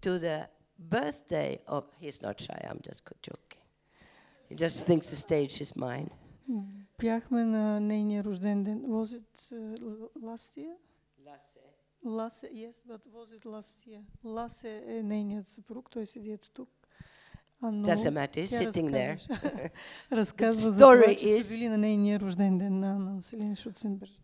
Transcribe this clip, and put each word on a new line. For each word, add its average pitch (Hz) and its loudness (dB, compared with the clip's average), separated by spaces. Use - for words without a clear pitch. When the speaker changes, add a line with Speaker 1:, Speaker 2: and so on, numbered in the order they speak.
Speaker 1:
to 185 0
the 160 -4
birthday 175 -2
of, 143 -4
he's 147 -12
not 101 -8
shy, - -10
I'm - -12
just 50 -16
joking. - -18
He - -14
just 160 -2
thinks 170 4
the 156 -10
stage 147 0
is - -10
mine. 127 -6
Speaker 2:
Бяхме 233 0
на 214 0
нейния 208 0
рожден 202 -2
ден. 214 -6
Was 220 -2
it, 233 -14
uh, 220 -12
l-, 220 -14
last 226 -14
year? 311 -14
Speaker 1:
Lasse. 139 -20
Speaker 2:
Lasse, 226 -8
yes, 233 -16
but 226 -18
was 226 -20
it 220 -20
last 214 -16
year? 214 -20
Lasse 226 -10
е 226 -6
нейният 208 -4
съпруг, 233 -16
той 220 -8
седи 214 -14
ето 208 -16
тук. 262 -16
А, 226 -2
но 208 -2
Speaker 1:
Doesn't 175 2
matter, 147 -2
he's 233 0
Speaker 2:
тя 226 -4
Speaker 1:
sitting 165 0
there. 135 0
Speaker 2:
разказва, 269 -6
<laughs> - -12
Speaker 1:
The 262 0
Speaker 2:
разказва 220 2
за 190 2
това, 269 12
Speaker 1:
story 220 10
Speaker 2:
че - 0
са 214 4
Speaker 1:
is 214 -6
Speaker 2:
били 233 -2
на 220 0
нейния 208 2
рожден 190 2
ден, 190 -2
на 196 -2
Анна 196 -4
Селин 208 -6
Шуценберг. 196 -8